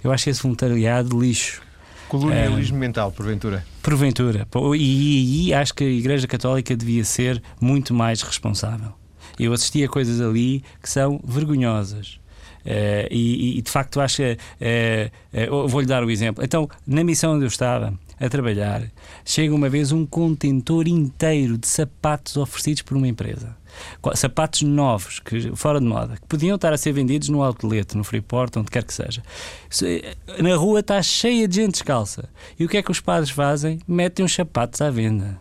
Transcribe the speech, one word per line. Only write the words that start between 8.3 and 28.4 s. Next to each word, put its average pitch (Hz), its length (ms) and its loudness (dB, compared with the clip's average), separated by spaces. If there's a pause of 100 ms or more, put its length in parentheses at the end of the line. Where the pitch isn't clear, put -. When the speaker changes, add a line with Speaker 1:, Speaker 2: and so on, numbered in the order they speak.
Speaker 1:
Eu 120 140 2
assisti 143 300 0
a 135 40 2
coisas 120 320 0
ali 120 440 0 (180)
que - 80 -10
são 139 340 0
vergonhosas. 120 960 0 (460)
Eh, 104 460 0
e, 120 60 -2
e, 117 420 2
e, - 20 -4
de - 80 -8
facto, 139 320 0
acho 135 160 0
que, 143 60 0 (360)
eh, 113 520 0 (200)
eh, 113 160 0
eu 143 200 0
vou-lhe 131 180 2
dar 127 180 2
o 113 60 0
exemplo. 110 340 0
Então, 151 240 0 (200)
na 147 160 2
missão 160 320 2
onde 143 80 2
eu 127 40 2
estava 113 460 0 (260)
a 127 100 0
trabalhar, 107 540 0 (400)
chega 156 300 2
uma 143 160 4
vez 143 220 2
um 160 160 2
contentor 160 800 2
inteiro 151 680 2
de 117 120 -4
sapatos - 680 -2
oferecidos 143 460 -2
por 135 160 -4
uma 135 100 2
empresa. 113 480 -6 (460)
Qua-, 139 140 0
sapatos 151 480 0
novos, 143 560 2
que, 117 360 -6
fora 147 240 0
de 127 60 2
moda, 117 300 -2
que - 120 -16
podiam 165 280 0
estar 165 180 2
a 143 40 0
ser 151 160 0
vendidos 143 360 0
no 143 140 2
outlet, 110 520 -2
no 104 80 0
Freeport, 117 540 -2